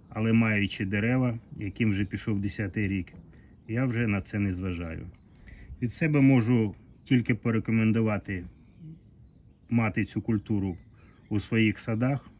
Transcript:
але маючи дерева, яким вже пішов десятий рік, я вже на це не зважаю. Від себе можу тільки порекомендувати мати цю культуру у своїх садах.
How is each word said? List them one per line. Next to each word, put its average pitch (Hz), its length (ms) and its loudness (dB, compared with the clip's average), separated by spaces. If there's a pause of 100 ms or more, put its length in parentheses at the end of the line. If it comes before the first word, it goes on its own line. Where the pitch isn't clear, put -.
але 113 240 -2
маючи 110 520 2
дерева, 117 540 0 (180)
яким 107 340 -2
вже 98 140 0
пішов 101 360 -4
десятий 101 480 -4
рік, 95 240 -4 (560)
я 117 160 -2
вже 120 220 0
на 104 160 0
це - 160 -6
не 101 140 0
зважаю. 87 540 -6 (760)
Від 117 120 -4
себе 151 260 2
можу 120 540 6 (300)
тільки 123 300 2
порекомендувати 110 1120 0 (1300)
мати 110 340 0
цю 104 180 -6
культуру 101 540 -2 (520)
у 104 120 0
своїх 110 380 0
садах. 127 600 -2